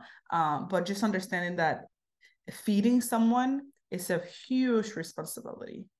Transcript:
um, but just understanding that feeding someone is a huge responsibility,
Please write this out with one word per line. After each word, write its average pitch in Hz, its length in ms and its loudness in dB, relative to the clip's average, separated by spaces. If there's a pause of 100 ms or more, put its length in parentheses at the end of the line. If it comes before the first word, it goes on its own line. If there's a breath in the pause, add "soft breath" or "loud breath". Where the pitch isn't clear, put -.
(300 loud breath)
um, 156 380 0
but 175 160 0
just 202 180 -2
understanding 185 540 -2
that 160 300 0 (640 soft breath)
feeding 220 500 4
someone 247 640 2 (280)
is 180 200 -6
a 170 100 2 (260)
huge 240 480 2
responsibility, - 920 -10 (140)